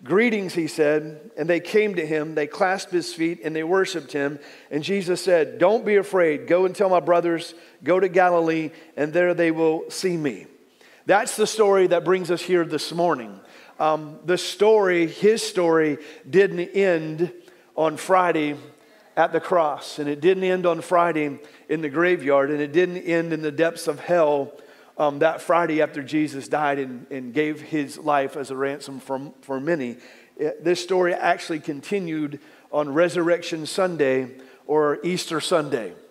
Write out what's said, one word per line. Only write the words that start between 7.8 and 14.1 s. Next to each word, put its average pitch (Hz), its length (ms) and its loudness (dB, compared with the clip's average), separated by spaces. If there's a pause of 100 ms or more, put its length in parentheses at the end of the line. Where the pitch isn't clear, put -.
go 180 160 4
to 190 80 2
Galilee, 170 640 2 (240)
and 151 160 -2
there 175 200 2
they 165 200 2
will 160 380 0
see 180 260 -2
me.'" 139 320 -4 (580)
That's 202 300 2
the 214 100 2
story 196 400 4
that 170 180 2
brings 180 280 0
us 170 100 -4
here 175 220 2
this 151 260 -6
morning. 143 480 -2 (420)
Um, 156 440 -2